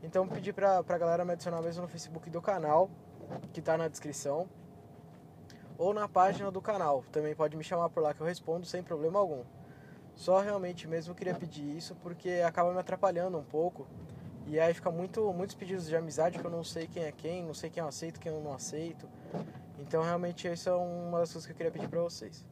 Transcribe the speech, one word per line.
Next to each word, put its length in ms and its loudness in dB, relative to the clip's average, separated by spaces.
Então 200 2
eu 60 0
pedi 240 -4
pra, 300 6
pra 160 0
galera 260 4
me 80 0
adicionar 300 -2
mesmo 180 -2
no 60 -6
Facebook 420 -10
do 120 -4
canal, 500 6
que 80 -8
tá 160 2
na 120 0
descrição, 600 -4
ou 160 4
na 120 0
página 440 6
do 100 -4
canal. 500 2
Também 240 0
pode 220 2
me 60 -6
chamar 260 2
por 140 2
lá 100 4
que 80 -8
eu 60 0
respondo 380 -2
sem 180 -6
problema 360 0
algum. 240 2
Só 240 6
realmente 480 -2
mesmo 240 -4
eu 40 -8
queria 180 -2
pedir 420 -6
isso, 200 -10
porque 500 -2
acaba 260 4
me 80 0
atrapalhando 560 2
um 80 -2
pouco. 440 0
E 140 0
aí 140 8
fica 180 0
muito, 420 0
muitos 220 -2
pedidos 320 -4
de 80 0
amizade 420 2
que 80 -6
eu 60 -2
não 120 -4
sei 240 -6
quem 160 -6
é 80 -4
quem, 320 -6
não 100 -6
sei 160 -8
quem 120 -6
eu 80 -2
aceito, 300 -8
quem 120 -6
eu 100 -4
não 120 -4
aceito. 560 -6
Então 240 0
realmente 460 0
isso 220 -2
é 40 6
uma 460 0
das 120 4
coisas 140 -8
que 60 -14
eu 40 -12
queria 160 0
pedir 160 -4
pra 140 0
vocês. 500 -6